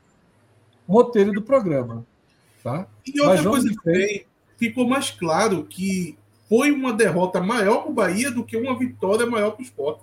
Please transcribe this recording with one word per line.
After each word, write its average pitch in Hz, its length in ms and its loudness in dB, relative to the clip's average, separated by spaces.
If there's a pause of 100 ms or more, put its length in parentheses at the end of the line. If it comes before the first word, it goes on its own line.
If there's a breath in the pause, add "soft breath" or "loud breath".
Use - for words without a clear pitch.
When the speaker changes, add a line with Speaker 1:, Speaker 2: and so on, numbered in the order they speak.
(880)
Speaker 1:
o 175 60 -2
roteiro 226 380 4
do 208 100 -4
programa. 139 640 -2 (580)
Tá? 143 240 -6 (180)
Speaker 2:
E 269 60 -12 (100)
outra 190 140 6
Speaker 1:
Mas 156 80 2
vamos 226 180 2
Speaker 2:
coisa 214 120 0
Speaker 1:
em - 80 -12
frente. 170 200 2
Speaker 2:
também, 202 240 -4 (320)
ficou 233 300 -2
mais 269 240 -2
claro 170 520 -2
que 185 540 -6 (320)
foi 269 220 4
uma 262 200 -2
derrota 180 480 0
maior 214 440 2
pro 311 100 -8
Bahia 220 360 0
do 240 140 -6
que - 140 -8
uma 247 200 -4
vitória 226 480 -2
maior 220 260 -2
pro 233 120 -12
Sport. 147 400 -6